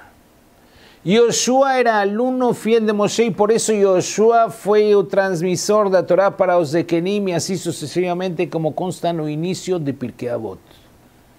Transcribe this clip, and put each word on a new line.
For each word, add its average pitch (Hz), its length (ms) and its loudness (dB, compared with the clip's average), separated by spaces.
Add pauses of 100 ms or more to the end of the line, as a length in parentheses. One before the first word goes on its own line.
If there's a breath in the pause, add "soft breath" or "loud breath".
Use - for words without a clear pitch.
(1040 soft breath)
Yoshua 240 760 2
era 233 220 2
alumno 240 540 0
fiel 220 320 0
de 214 80 0
Moshe 208 320 0
y 226 60 -2
por 208 200 0
eso 220 220 0
Yoshua 208 760 2
fue 208 420 2
el 202 180 4
transmisor 190 800 0
de 185 80 2
la 170 80 2
Torá 185 320 2
para 185 200 2
los 156 140 0
Zekenim 175 560 -2
y 180 60 -2
así 170 240 -4
sucesivamente, 175 920 -4
como 160 240 -4
consta 175 360 -4
en 170 100 -4
el 151 100 -4
inicio 175 480 -4
de 139 160 -4
Pirkei 120 360 -8
Avot. 110 300 -8 (800)